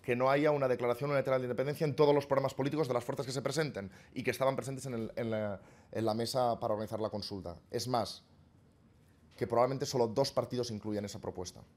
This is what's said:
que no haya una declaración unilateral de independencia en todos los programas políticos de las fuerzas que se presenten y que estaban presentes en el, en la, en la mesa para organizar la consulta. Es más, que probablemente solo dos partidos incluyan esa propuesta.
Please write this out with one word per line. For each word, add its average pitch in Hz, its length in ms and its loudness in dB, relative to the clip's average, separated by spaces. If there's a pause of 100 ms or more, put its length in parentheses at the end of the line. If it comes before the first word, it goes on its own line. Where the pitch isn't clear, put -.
que 120 160 0
no 131 120 4
haya 147 220 6
una 139 160 2
declaración 123 440 0
unilateral 135 280 2
de 123 60 -2
independencia 135 400 -2
en 139 100 0
todos 147 180 8
los 143 120 4
programas 135 280 2
políticos 143 360 0
de 123 40 0
las 120 120 0
fuerzas 127 200 -4
que 131 60 -6
se 131 100 -2
presenten 131 480 -2 (240)
y 127 80 -6
que 120 100 0
estaban 131 220 2
presentes 131 320 -6
en 131 80 -6
el, 113 220 -4
en 113 160 -2
la, 104 300 -2 (320)
en 110 120 0
la 110 80 2
mesa 117 460 0
para 110 140 0
organizar 107 260 -4
la 107 100 -2
consulta. 98 460 -6 (160)
Es 120 160 -4
más, 117 340 -2 (1160)
que 113 100 -4
probablemente 127 380 2
solo 123 220 2
dos 135 260 0
partidos 123 380 -2
incluyan 104 340 -4
esa 101 160 -10
propuesta. - 400 -10 (160)